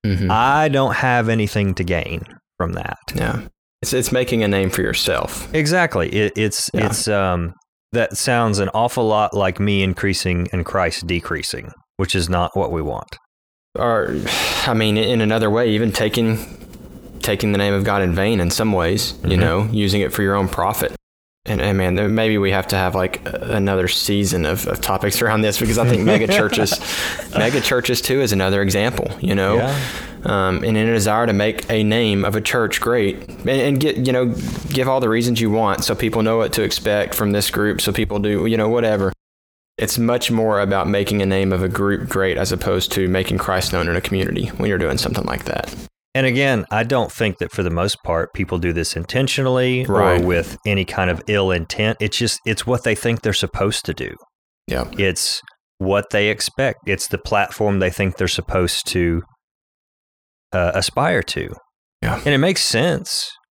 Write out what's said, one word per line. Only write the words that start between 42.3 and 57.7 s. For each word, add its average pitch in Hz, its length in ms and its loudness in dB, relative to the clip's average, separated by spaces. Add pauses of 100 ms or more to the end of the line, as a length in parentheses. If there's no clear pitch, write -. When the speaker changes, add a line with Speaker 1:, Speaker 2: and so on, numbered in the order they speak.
Speaker 1:
as 95 140 -2
opposed 92 400 -2
to 95 160 0
making 92 320 0
Christ 92 340 -2
known 85 140 0
in 85 80 0
a 87 60 0
community 95 440 -2 (120)
when 107 120 -2
you're 95 80 0
doing 73 220 0
something - 260 -2
like - 200 -6
that. - 300 -6 (380)
Speaker 2:
And 131 120 0
again, 131 460 2
I 110 120 0
don't 120 260 0
think 107 280 -2
that 87 160 -6
for 101 100 -2
the 87 60 0
most 85 340 0
part, 85 300 -2
people 90 240 -4
do 85 160 0
this 82 240 -2
intentionally 127 880 0
Speaker 1:
Right. 90 360 4
Speaker 2:
or 87 60 2
with 85 300 0 (100)
any 98 160 2
kind 90 260 0
of 85 200 -2
ill 98 220 2
intent. 98 500 0
It's 107 160 -2
just, - 280 -2
it's 110 220 -2
what 123 160 0
they 113 120 2
think 117 260 -2
they're 107 100 0
supposed - 540 -2
to 80 80 -4
do. - 180 -8 (560)
Speaker 1:
Yeah. 64 300 -4
Speaker 2:
It's 95 440 -2 (360)
what 98 320 0
they 104 180 2
expect. - 580 -2
It's 95 220 -2
the 98 100 -4
platform 101 640 0